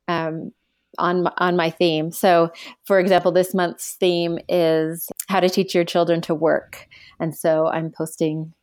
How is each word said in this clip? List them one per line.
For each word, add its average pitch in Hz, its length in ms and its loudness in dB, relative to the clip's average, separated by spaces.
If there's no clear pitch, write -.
um, 165 440 -4
on 175 300 0
m-, 165 100 -2
on 180 200 0
my 170 120 2
theme. 160 420 0
So, 170 400 4
for 196 140 2
example, 180 320 4
this 180 220 2
month's - 400 -2
theme 170 460 0
is 160 640 0
how 190 120 0
to 185 100 2
teach 190 240 0
your 175 100 2
children 170 380 0
to 170 120 -2
work. 151 520 -2
And 160 160 -4
so 160 300 0
I'm 165 240 -4
posting 160 720 -4